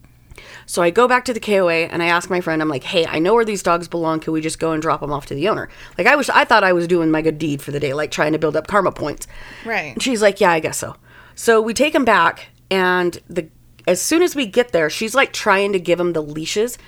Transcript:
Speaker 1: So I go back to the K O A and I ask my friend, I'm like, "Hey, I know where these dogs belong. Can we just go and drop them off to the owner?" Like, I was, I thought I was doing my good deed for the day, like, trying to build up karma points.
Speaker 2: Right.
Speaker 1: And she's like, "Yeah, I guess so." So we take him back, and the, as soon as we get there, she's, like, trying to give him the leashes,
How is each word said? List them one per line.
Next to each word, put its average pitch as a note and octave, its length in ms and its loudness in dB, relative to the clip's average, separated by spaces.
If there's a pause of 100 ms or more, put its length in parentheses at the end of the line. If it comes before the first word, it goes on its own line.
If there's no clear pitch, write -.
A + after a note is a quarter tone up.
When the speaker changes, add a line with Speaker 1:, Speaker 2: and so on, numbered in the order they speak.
(680)
Speaker 1:
So - 160 -2
I E3+ 80 4
go A#3+ 160 4
back B3 200 2
to B3+ 60 -2
the G#3+ 80 -8
K G3+ 200 2
O F3+ 80 4
A E3 180 0
and E3+ 160 -4
I E3+ 40 0
ask E3+ 220 0
my F3+ 120 -2
friend, D#3+ 200 -2
I'm D#3 80 0
like, C#3 140 -4
"Hey, F3 240 0
I D#3 140 -2
know F#3 140 2
where A#3 100 4
these G#3 180 -4
dogs E3+ 240 0
belong. D#3+ 320 -2
Can D#3+ 140 -6
we D#3+ 80 -2
just D#3 180 -6
go D#3+ 140 -2
and D#3 100 -4
drop D3+ 180 -2
them D3 120 -8
off C#3+ 140 -6
to C#3 80 -10
the D3+ 140 -2
owner?" E3+ 200 -4 (280)
Like, F#3 120 2
I C#4+ 80 6
was, C4+ 120 0
I - 160 4
thought G#3+ 200 4
I F#3 80 4
was E3+ 160 0
doing E3 220 2
my D#3 120 2
good D#3 160 0
deed D3 240 -4
for - 80 -12
the C#3 100 -6
day, C3+ 140 -4
like, D3+ 160 -4
trying D#3 220 0
to D#3 60 0
build D#3 180 0
up D#3 100 -4
karma F#3+ 240 0
points. - 380 -8 (360)
Speaker 2:
Right. F3+ 300 -6
Speaker 1:
And A3 80 -8
she's A#3+ 180 0
like, G3+ 200 4
"Yeah, F#3 100 6
I E3 100 2
guess D3+ 160 -4
so." - 200 -8 (400)
So A3+ 260 4
we A3+ 120 -4
take D4+ 200 2
him D4 100 2
back, F#3 440 2 (220)
and F3+ 580 0
the, E3+ 200 -8 (380)
as F3+ 140 2
soon E4 220 2
as E4+ 120 0
we C4+ 120 -2
get A#3+ 260 0
there, D#3+ 160 2
she's, G#3+ 260 -6
like, C4 200 0
trying G3+ 400 2
to F#3+ 40 0
give E3+ 220 0
him F3 140 -2
the D#3 80 -2
leashes, D#3+ 640 -4